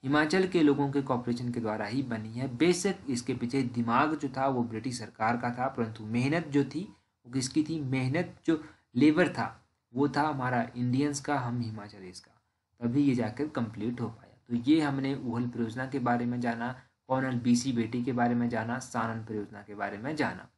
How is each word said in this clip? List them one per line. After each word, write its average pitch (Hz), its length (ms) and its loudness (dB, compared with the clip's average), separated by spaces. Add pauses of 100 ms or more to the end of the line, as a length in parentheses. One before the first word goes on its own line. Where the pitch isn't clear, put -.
हिमाचल 151 440 4
के 180 140 4
लोगों 139 300 6
के 139 100 2
corporation 120 500 -2
के 120 80 -2
द्वारा 107 260 -2
ही 123 180 -2
बनी 110 260 -4
है। 123 280 -6
बेशक 180 380 4 (140)
इसके 123 240 -2
पीछे 123 300 0
दिमाग 120 520 2
जो 147 140 -4
था 135 180 0
वो 127 160 2
ब्रिटिश 117 360 -6
सरकार 113 380 0
का 123 140 -2
था, 127 160 -2
परंतु 110 380 -4
मेहनत 135 420 0
जो 143 160 2
थी 151 180 -4 (440)
वो 120 60 -20
किसकी 135 320 0
थी? 160 160 -2
मेहनत 131 560 0 (100)
जो 156 180 2 (320)
labor 151 340 6
था - 400 -6 (240)
वो 143 160 2
था 143 120 0
हमारा 127 540 0
Indians 131 460 0
का, 143 180 0
हम 120 220 -4
हिमाचलीज 104 580 -10
का, - 120 -20 (500)
तभी 120 200 0
ये 139 140 4
जाकर 117 320 -2
complete 120 540 -4
हो 113 60 -2
पाया। - 260 -14 (160)
तो 120 220 2
ये 160 100 6
हमने 135 340 0
ऊहल 120 320 -2
परियोजना 117 380 -4
के 135 140 -4
बारे 120 260 2
में 120 160 -2
जाना, 120 300 -2 (380)
colonel 131 300 0
बीसी 120 320 4
Betty 117 320 0
के 131 80 -2
बारे 120 240 2
में 120 140 2
जाना, 117 300 -2
सानन 113 460 -4
परियोजना 104 360 -8
के 104 140 -16
बारे 101 220 -6
में 135 180 -6
जाना। 107 420 -2